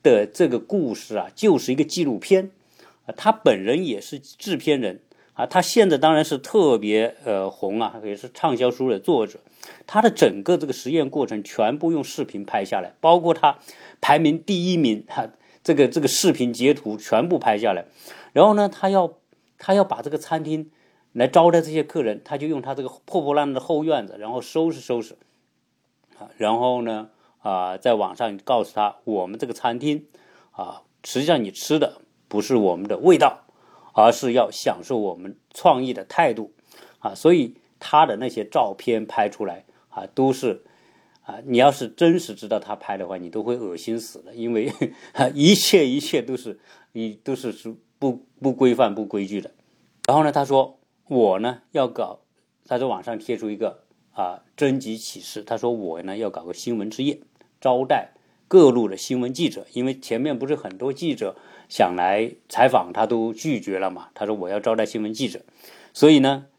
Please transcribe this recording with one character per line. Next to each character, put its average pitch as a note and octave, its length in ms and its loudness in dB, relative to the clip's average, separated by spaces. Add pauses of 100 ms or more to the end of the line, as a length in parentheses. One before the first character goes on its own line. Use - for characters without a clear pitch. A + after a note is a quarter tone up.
的 G#2+ 240 6
这 E3 220 0
个 A#2+ 100 0
故 D3 340 -2
事 - 220 -10
啊， F#2 180 -4
就 G3 240 4
是 B2+ 140 -2
一 C3 40 0
个 D3 100 0
纪 E3+ 180 -4
录 A#2+ 160 -2
片， F#3+ 320 2 (540)
啊， A#2+ 100 -12
他 - 160 0
本 A#2+ 320 2
人 D3 220 0
也 G#2+ 160 -6
是 - 180 -14
制 - 380 -8
片 C#3 240 0
人， G2 180 -6 (340)
啊， A#2+ 120 -6
他 F3+ 160 0
现 G#3 280 4
在 D3+ 80 4
当 D#3 160 4
然 D3+ 120 4
是 D3 120 -4
特 D3+ 400 2
别， G#2+ 460 0
呃， G2 260 -2
红 G2+ 300 -6
啊， A2 240 -6
也 G2+ 140 -8
是 A#2+ 160 -16
畅 C#3 240 -2
销 B2 120 2
书 C3 200 -4
的 G2+ 100 0
作 B2+ 260 0
者。 - 140 -16 (480)
他 G#3+ 140 0
的 A3+ 80 6
整 G2+ 340 2
个 F3 140 2
这 D3 100 -4
个 C3 60 -4
实 - 180 -8
验 D#3 180 0
过 C3 160 -2
程 A2 160 -8
全 A#2 380 -2
部 E3 140 0
用 C#3+ 100 -2
视 C3 220 -8
频 G2+ 180 -12
拍 G2+ 220 -4
下 G2 160 -4
来， F2+ 180 -12
包 E3 180 6
括 E3 160 0
他 D3 260 2 (420)
排 D3+ 180 4
名 D#3+ 180 2
第 F3+ 360 -2
一 - 40 2
名， A2+ 300 0
哈， A#2 220 -8 (340)
这 C3 100 2
个， C#3 140 6
这 D3+ 140 0
个 C#3 80 2
视 F3 240 2
频 B2 180 -2
截 B2 220 2
图 G#2+ 240 -6
全 A#2 320 0
部 E3 100 0
拍 A2 180 0
下 G#2+ 140 0
来。 F2+ 140 -4 (480)
然 D#3 120 8
后 G#3+ 100 6
呢， G#3 120 2
他 G3 220 -2
要， F3+ 240 0 (440)
他 - 160 0
要 G3 120 4
把 A#2+ 160 -8
这 C#3+ 80 -8
个 D3+ 80 -6
餐 D#3+ 260 -6
厅 D#3 260 -6 (440)
来 A#2+ 140 2
招 E3+ 220 8
待 E3+ 120 4
这 D#3+ 100 -8
些 D#3 100 -2
客 D3+ 220 -4
人， G#2+ 220 -2
他 D3 120 -8
就 C#3+ 100 -6
用 E3+ 140 -4
他 C#3 140 -8
这 C3+ 80 -10
个 B2+ 60 -10 (160)
破 F3+ 160 -2
破 C#3+ 120 -2
烂 D3 140 2
烂 C#3 60 -6
的 B2+ 80 -4
后 D#3 240 -2
院 C#3 200 -2
子， G2 140 -20
然 G#2+ 100 -14
后 B2+ 120 -8
收 D#3+ 280 -2
拾 C#3+ 120 -10
收 A#2+ 200 -4
拾。 - 140 -14 (1040)
啊， A2 160 -20
然 A2 240 0
后 B2 220 0
呢， A2 280 -8 (300)
啊， F#2 380 -4
在 A#2+ 160 2
网 G2 200 -2
上 G#2+ 260 -6
告 A#2+ 260 0
诉 - 100 -20
他 G#2 300 -2
，“我 G2+ 200 -2
们 G2+ 140 -14
这 C3+ 80 -6
个 A#2+ 60 -10
餐 A#2+ 260 -4
厅， D3+ 260 -4 (460)
啊， - 300 -14 (240)
实 - 160 -4
际 D3 40 -2
上 D#3 160 2
你 G2 100 -6
吃 - 280 -2
的 - 220 -4 (260)
不 G#2 140 -2
是 B2 160 2
我 F#2+ 180 2
们 F#2 100 -10
的 G#2 120 -4
味 D#3+ 200 6
道， - 280 2 (480)
而 A2 180 8
是 A#2+ 220 -2
要 A#2 180 2
享 - 320 -4
受 B2+ 140 -4
我 G2 180 -4
们 F#2 220 -16 (160)
创 C#3 280 2
意 B2+ 120 -4
的 G2 100 -10
态 D3+ 300 0
度。” G#2+ 180 -10 (480)
啊， G2 160 -8
所 E3 180 4
以 C#3+ 220 0 (240)
他 D#3 260 4
的 A2 120 -4
那 B2+ 100 -6
些 A2 180 -6
照 A2+ 280 -2
片 A2 320 -2
拍 G#2+ 220 -2
出 G#2 180 -8
来， F2 200 -12 (240)
啊， G2 260 -14
都 C3+ 160 2
是， B2 320 -4 (600)
啊， - 220 -16
你 C3 120 0
要 C3 120 8
是 C3+ 200 -4
真 E3+ 280 4
实 E3 160 -8
知 G#2 140 -16
道 G#2 120 -2
他 G#2 180 -10
拍 - 180 -8
的 F#2+ 100 -8
话， F#2 120 -10
你 F2+ 120 -12
都 G#2+ 140 -8
会 A#2+ 140 -4
恶 G2 180 -10
心 A2+ 240 -6
死 - 220 -16
的， - 120 -20
因 A#2 200 -6
为， A2+ 180 0 (320)
<laughs> C#3 320 -2
一 D3+ 180 6
切， F3+ 320 4
一 C3 140 0
切 C#3+ 220 -2
都 B2+ 160 -6
是， G#2+ 220 -12 (340)
你， A2+ 300 -8
都 C3+ 120 -4
是， B2+ 160 -8
是 A2+ 240 -14 (240)
不， B2+ 260 -4 (140)
不 C3 140 -2
规 B2+ 200 4
范、 A2 220 2
不 G#2+ 100 -6
规 G2+ 200 -6
矩 G2 160 -8
的。 - 100 -16 (560)
然 C3 80 2
后 D#3 80 4
呢， D3+ 80 0
他 C#3+ 140 0
说 C3+ 340 0 (300)
，“我 G#2+ 300 2
呢， B2 320 -6
要 C#3 140 0
搞”， G2+ 360 -8 (440)
他 B2+ 120 -4
在 B2+ 80 -2
网 G#2 180 -6
上 A#2 160 -10
贴 A#2 160 -6
出 A2 140 -8
一 G#2 80 -8
个， G#2+ 260 -6 (300)
啊， F2+ 300 -8 (120)
征 C3+ 240 0
集 A2+ 180 -8
启 - 220 -14
事， - 240 -16
他 A2+ 140 -6
说 A#2+ 180 -2
，“我 F2 280 -8
呢， F#2+ 120 -10
要 G#2+ 140 -6
搞 - 140 -12
个 F2 100 -12
新 A#2+ 240 -6
闻 G#2 120 -6
之 B2+ 140 -10
夜， C#3 160 -4 (400)
招 B2+ 240 0
待 B2+ 300 -2 (340)
各 E3+ 240 8
路 A#2 160 2
的 F#2+ 80 -6
新 B2+ 240 -6
闻 B2 140 -4
记 D3 160 -2
者。” - 240 -12
因 B2 120 -4
为 C3 140 -2
前 A#2 220 -6
面 D3 180 -4
不 C3+ 80 -8
是 D3 80 -2
很 G#2+ 220 -14
多 C3+ 160 -6
记 D3+ 200 -6
者 G#2 220 -8 (320)
想 F2+ 300 0
来 G2+ 340 0 (160)
采 B2+ 220 2
访， G#2+ 240 0
他 A2 120 0
都 A2+ 280 -2
拒 B2+ 260 -4
绝 F#2+ 180 -6
了 F#2 140 -4
嘛。 F2+ 220 -18
他 - 120 -8
说 G#2+ 100 -4
，“我 F#2 120 -8
要 G2+ 140 -6
招 A2+ 120 0
待 A2 120 0
新 G#2+ 180 -8
闻 A2 100 -6
记 A#2+ 140 -6
者。” - 140 -10 (520)
所 D3 160 6
以 D3+ 100 8
呢， C3+ 280 0 (120)